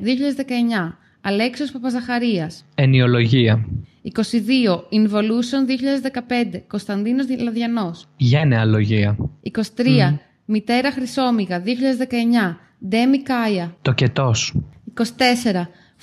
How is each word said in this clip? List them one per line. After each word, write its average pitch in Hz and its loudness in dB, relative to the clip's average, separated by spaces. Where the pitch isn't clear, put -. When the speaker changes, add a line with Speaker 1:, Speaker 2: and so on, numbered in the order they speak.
Speaker 1:
δύο 214 -2
χιλιάδες 269 -2
δεκαεννιά, 233 -2
Αλέξιος 240 -2
Παπαζαχαρίας. 240 -4
Speaker 2:
Ενιολογία. 123 4
Speaker 1:
Είκοσι 220 -2
δύο, 208 0
Involution, 220 0
δύο 262 0
χιλιάδες 269 -2
δεκαπέντε, 240 -4
Κωνσταντίνος 214 -4
Δη-, 247 -4
Λαδιανός. 233 -4
Speaker 2:
Γενεαλογία. 110 2
Speaker 1:
Είκοσι - -6
τρία, 240 4
Speaker 2:
Μμμ. 147 0
Speaker 1:
Μητέρα 240 0
Χρυσόμυγα, 240 -2
δύο 214 -2
χιλιάδες 254 0
δεκαεννιά, 233 0
Ντέμι 254 2
Κάια. 214 -2
Speaker 2:
Τοκετός. 127 0
Speaker 1:
Είκοσι 233 -4
τέσσερα, 240 0